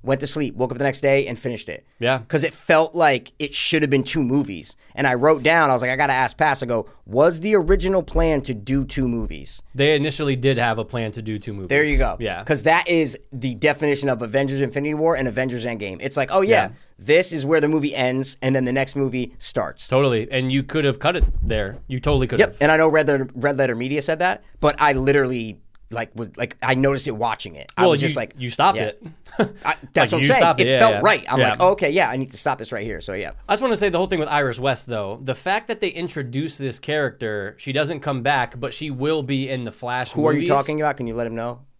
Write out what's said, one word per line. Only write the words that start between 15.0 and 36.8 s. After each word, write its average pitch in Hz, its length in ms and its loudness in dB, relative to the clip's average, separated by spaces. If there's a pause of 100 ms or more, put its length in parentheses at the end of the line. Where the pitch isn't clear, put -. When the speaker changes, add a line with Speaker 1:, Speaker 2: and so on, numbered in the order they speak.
Speaker 1:
and 131 120 -2
Avengers 123 360 -4
Endgame. 104 360 -6
It's - 160 -6
like, 131 160 -2
"Oh, 190 80 4
yeah, 196 240 4
Speaker 2:
Yeah. - 40 -6 (300)
Speaker 1:
this 160 340 2
is 143 140 -4
where 156 140 4
the 147 80 2
movie 151 260 0
ends, 131 480 -2
and 131 140 2
then 131 80 0
the 123 80 -2
next 135 240 -2
movie 127 420 -4
starts." - 500 -6
Speaker 2:
Totally. 127 420 2
And 131 200 -2
you 135 120 2
could 151 220 -2
have 135 140 2
cut 175 180 0
it 165 80 4 (180)
there. 107 340 -2 (100)
You 127 140 -6
totally 135 260 2
could 117 140 -2
Speaker 1:
Yep. 226 100 6
Speaker 2:
have. - 100 -18
Speaker 1:
And 147 120 4
I 156 40 6
know 160 120 6
Red 151 200 4
Letter, 135 260 2
Red 135 220 0
Letter 127 200 0
Media 131 260 -2
said 160 160 -2
that, 185 240 -2 (180)
but 147 200 2
I 147 120 6
literally 131 640 0 (340)
like, 113 240 -6
was, 110 200 -10
like, 120 260 -6
I 131 120 2
noticed 135 340 2
it 131 80 -4
watching 107 400 -4
it. 71 200 -12
I - 60 2
Speaker 2:
Well, 185 80 6
Speaker 1:
was 147 120 2
Speaker 2:
you, 170 60 0
Speaker 1:
just 147 80 -2
like, 117 220 -6
Speaker 2:
you 123 120 -6
stopped 160 280 2
Speaker 1:
yeah. 214 80 -2
Speaker 2:
it. 104 160 -10 (360)
<laughs> - 0 -
Speaker 1:
I, 220 60 2
that's - 200 -6
Speaker 2:
Like, - 120 -2 (180)
Speaker 1:
what 131 200 2
I'm 165 60 0
Speaker 2:
you 135 60 2
Speaker 1:
saying. 262 140 4
Speaker 2:
stopped 170 200 4
Speaker 1:
It - 60 4
Speaker 2:
it. 127 40 2
Yeah, 131 100 4
Speaker 1:
felt 117 140 6
Speaker 2:
yeah. 101 80 0
Speaker 1:
right. 190 300 2
I'm 135 60 2
Speaker 2:
Yeah. 117 120 4
Speaker 1:
like, 107 100 -4
"Okay, 185 300 4
yeah, 151 200 2
I 123 60 -4
need 131 160 -6
to - 40 -10
stop 135 220 -2
this 110 140 -10
right 104 120 -6
here." 101 160 -8
So, - 140 -10
yeah. 92 160 -8 (180)
Speaker 2:
I - 40 0
just 208 100 0
wanna 240 140 0
say 208 120 2
the 170 100 0
whole 185 80 0
thing 185 120 -2
with 151 100 -2
Iris 139 300 0
West, 127 280 -2
though. 107 360 -6
The 131 120 -4
fact 202 340 -4
that 214 120 -6
they 196 80 -2
introduce 147 680 -6
this 135 200 -8
character, 113 800 -4